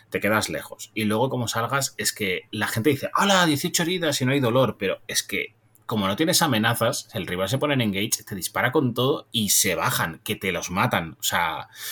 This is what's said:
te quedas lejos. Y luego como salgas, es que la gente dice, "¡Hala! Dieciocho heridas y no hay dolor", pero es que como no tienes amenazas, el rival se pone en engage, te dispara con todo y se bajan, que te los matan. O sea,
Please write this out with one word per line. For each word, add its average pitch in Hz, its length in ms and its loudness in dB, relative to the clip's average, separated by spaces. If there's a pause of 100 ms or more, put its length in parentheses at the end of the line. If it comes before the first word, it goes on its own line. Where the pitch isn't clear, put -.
te 90 120 -4
quedas 104 280 2
lejos. - 460 -10
Y 107 100 -2
luego 110 240 2
como 123 200 -4
salgas, 117 500 -4
es - 160 -2
que 92 360 -4
la 107 160 -4
gente 113 220 0
dice, 139 240 2
"¡Hala! 196 320 4
Dieciocho 170 380 0
heridas 165 400 -2
y - 20 2
no 127 80 2
hay 143 80 2
dolor", 120 380 2
pero 92 280 -2
es - 160 -2
que - 320 -6 (300)
como 110 220 0
no - 100 0
tienes 165 240 2
amenazas, 117 720 2
el 87 140 -6
rival 92 240 -2
se - 80 0
pone 147 160 0
en 127 80 2
engage, 104 440 -2
te - 80 -10
dispara 98 380 -2
con 127 220 2
todo 131 380 0
y 107 180 0
se 92 240 4
bajan, 95 500 -2
que 107 100 -4
te 95 160 -4
los 85 200 -4
matan. 90 500 0
O - 20 -20
sea, 82 460 -2 (240)